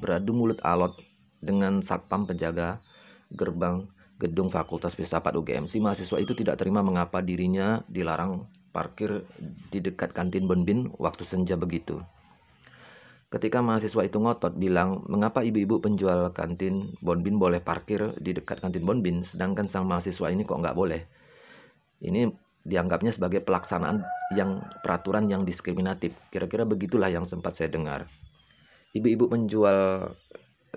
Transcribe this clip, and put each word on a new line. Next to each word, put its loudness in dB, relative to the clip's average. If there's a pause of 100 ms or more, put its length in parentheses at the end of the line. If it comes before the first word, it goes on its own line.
beradu 0
mulut 0
alot 2 (400)
dengan 2
satpam -2
penjaga -2 (560)
gerbang -2 (320)
gedung 0
Fakultas -2
Filsafat -2
U -2
G -2
M. -6
Si -2
mahasiswa 0
itu 0
tidak 0
terima 2
mengapa 0
dirinya 0
dilarang -2 (220)
parkir -4 (480)
di -2
dekat -4
kantin 0
Bonbin 2
waktu -4
senja 0
begitu. -4 (1300)
Ketika 0
mahasiswa 2
itu 0
ngotot 2
bilang, 2
"Mengapa 2
ibu-ibu 2
penjual 2
kantin -4
Bonbin 2
boleh 4
parkir -2
di -2
dekat -6
kantin -2
Bonbin, 0
sedangkan -2
sang -2
mahasiswa 0
ini 0
kok -2
nggak -2
boleh?" 0 (960)
Ini 2 (320)
dianggapnya 2
sebagai 0
pelaksanaan 0 (320)
yang, 0 (240)
peraturan 0
yang 0
diskriminatif. -2 (160)
Kira-kira -2
begitulah 2
yang -2
sempat -6
saya -2
dengar. -4 (880)
Ibu-ibu 4
penjual, 4 (640)